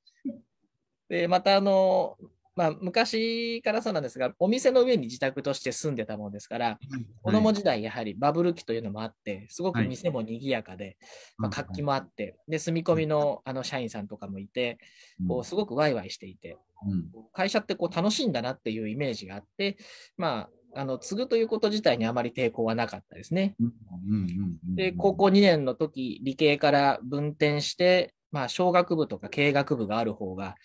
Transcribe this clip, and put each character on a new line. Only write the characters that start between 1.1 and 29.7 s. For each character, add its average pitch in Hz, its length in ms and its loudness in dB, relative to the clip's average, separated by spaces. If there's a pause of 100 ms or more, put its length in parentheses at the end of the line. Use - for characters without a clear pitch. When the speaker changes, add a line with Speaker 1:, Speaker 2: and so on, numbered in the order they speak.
Speaker 1:
ま 180 120 4
た 196 160 4
あ 196 40 4
の、 190 580 2 (380)
ま 175 100 2
あ、 156 40 2 (100)
昔 226 840 -2
か 220 100 0
ら 220 100 -2
そ 226 80 -4
う - 20 0
な 165 80 0
ん - 40 0
で 127 40 -6
す 123 100 -12
が、 127 200 0
お 180 80 2
店 254 240 2
の 254 120 6
上 247 140 4
に 135 100 0
自 120 120 -10
宅 135 240 -2
と 139 120 0
し - 60 -8
て 127 120 -4
住 151 200 -4
ん 127 40 -4
で 110 100 -4
た 107 100 -8
も 104 120 -8
ん 98 40 -10
で 101 60 -10
す - 100 -16
か 117 100 -6
ら、 120 80 0
Speaker 2:
は 110 120 -4 (200)
い。 113 80 -10 (160)
Speaker 1:
子 110 100 -2
供 214 200 6
時 202 120 -2
代 123 180 2
や 110 80 -4
は 120 120 -6
り 107 120 -6
バ 139 180 2
ブ 170 120 2
ル 175 100 0
期 170 100 -16
と - 80 -4
い 113 60 -2
う 113 40 -6
の 104 100 -6
も 107 100 -8
あ 113 40 -6
っ - 80 -14 (100)
て、 101 240 -8
す - 140 -12
ご 185 100 -2
く 117 120 0
店 127 260 -4
も 127 120 -2
賑 117 260 -8
や 120 140 -2
か 95 140 -16
で、 98 80 -12
Speaker 2:
は 98 60 -12
い。 - 60 -20 (420)
Speaker 1:
ま 110 100 -2
あ、 - 20 -4
活 95 220 -8
気 143 100 -6
も 139 120 0
あ 135 40 0
っ - 100 -10
て、 - 160 -12
Speaker 2:
は 95 60 -6
い。 - 40 -18 (180)
Speaker 1:
で、 160 80 0
住 165 120 -2
み 165 120 0
込 170 100 4
み 160 140 0
の、 147 360 0
あ 135 80 -6
の、 131 120 -6
社 135 160 -6
員 113 100 -6
さ 110 120 -10
ん 101 40 -8
と 107 100 -14
か 101 120 -14
も 95 100 -10
い 98 80 -12
て、 120 320 -4 (420)
Speaker 2:
う 92 40 -4
ん。 92 40 0
Speaker 1:
こ 127 120 0
う、 117 40 -6
す 175 120 -10
ご 208 100 0
く 117 80 -8
ワ 151 140 4
イ 135 60 2
ワ 98 120 -4
イ 95 40 -14
し - 80 -14
て 101 80 -16
い 92 100 -18
て、 80 200 -18 (300)
Speaker 2:
う 98 80 0
ん。 85 160 -4 (220)
Speaker 1:
会 196 180 -2
社 233 80 0
っ 208 80 -2
て 196 80 -4
こ - 180 -2
う - 20 -8
楽 185 180 2
し 220 80 -2
い 262 80 0
ん 175 40 2
だ 123 80 -2
な 123 100 -2
っ 135 100 -8
て 113 100 -4
い 110 120 -4
う 107 60 -4
イ 107 60 -4
メ 135 160 -2
ー 113 40 -4
ジ 104 120 -12
が 92 80 -14
あ 101 40 -12
っ 101 60 -16 (120)
て、 202 200 -2 (400)
ま 139 320 -2 (260)
あ、 135 60 -8
あ 139 40 -6
の、 131 140 -4
継 - 180 -8
ぐ 254 120 -4
と 226 80 2
い 226 60 4
う 226 60 0
こ 220 100 -2
と 214 120 2
自 214 120 -2
体 123 160 4
に 113 80 0
あ 117 60 0
ま 120 100 0
り 120 80 -2
抵 120 220 0
抗 117 120 -2
は 113 120 2
な 117 100 0
か 101 120 -8
っ 101 100 -18
た - 80 -20
で 92 80 -14
す - 100 -4
ね。 95 240 0
Speaker 2:
う 117 60 2
ん、 - 20 4
う 98 460 -6
ん、 - 20 2
う - 20 4
ん、 101 60 0
う 92 40 -2
ん、 90 320 -4 (100)
う 90 40 -2
ん。 - 40 -2
Speaker 1:
で、 92 160 0
高 90 240 2
校 190 140 6
二 196 100 8
年 170 240 6
の 127 100 0
時、 135 480 -4
理 131 140 -2
系 147 200 6
か 143 140 4
ら 143 320 4
分 143 280 -2
転 147 320 2
し - 120 -6
て、 180 400 4 (180)
ま 143 120 -2
あ、 120 40 -2
商 180 240 2
学 180 240 4
部 151 100 2
と 107 140 -8
か 101 80 -12
経 143 220 2
営 - 20 4
学 139 240 2